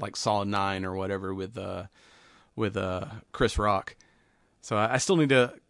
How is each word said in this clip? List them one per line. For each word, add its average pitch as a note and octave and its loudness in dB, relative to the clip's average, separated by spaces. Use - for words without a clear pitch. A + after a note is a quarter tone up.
like, G2+ -6
Saw G#2 0
nine G2 -2
or F#2 -4
whatever F#2+ -4
with, F#2+ -6
uh, F#2+ -8
with, G#2 -2
uh, F#2 -2
Chris - 0
Rock. G#2 0
So - -4
I, A2 2
I C3 4
still F#3+ 2
need D3+ 6
to B2+ 6